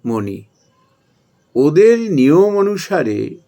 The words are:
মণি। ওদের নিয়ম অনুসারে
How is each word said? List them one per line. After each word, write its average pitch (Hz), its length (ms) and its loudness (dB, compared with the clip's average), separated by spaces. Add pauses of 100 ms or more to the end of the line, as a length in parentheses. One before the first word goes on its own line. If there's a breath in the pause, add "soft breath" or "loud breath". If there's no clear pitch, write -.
মণি। 101 380 -8 (1080)
ওদের 202 580 2
নিয়ম 165 440 2
অনুসারে 180 920 -4